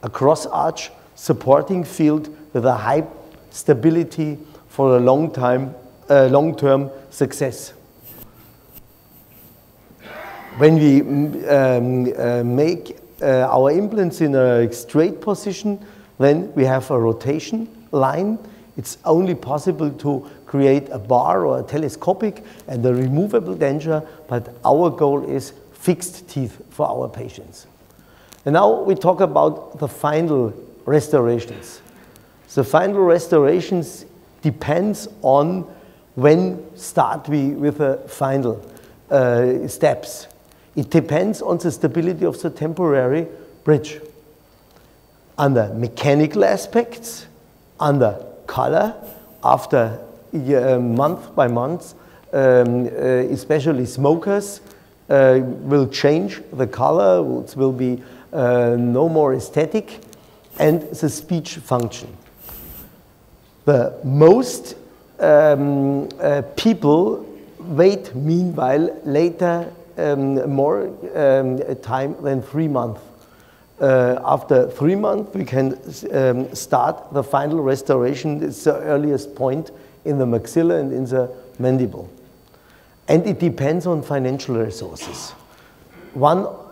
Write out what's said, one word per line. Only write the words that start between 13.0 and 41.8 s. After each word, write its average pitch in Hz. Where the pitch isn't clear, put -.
uh, 131
our 131
implants 190
in 147
a 120
straight -
position, 202
then 147
we 139
have 131
a 131
rotation 143
line. 156
It's -
only 175
possible 147
to 139
create 139
a 123
bar 127
or 131
a -
telescopic 180
and 123
a 127
removable 170
denture, 151
but 120
our 156
goal 143
is 135
fixed -
teeth 127
for -
our 127
patients. -
And 143
now 208
we 190
talk 175
about 151
the 143
final 147
restorations. 131
The 135
final 190
restorations 165
depends 175
on 147
when 165
start 147
we 143
with 147
the 139
final, 135
uh, 127
steps. -
It -
depends 175
on 175
the 170
stability 165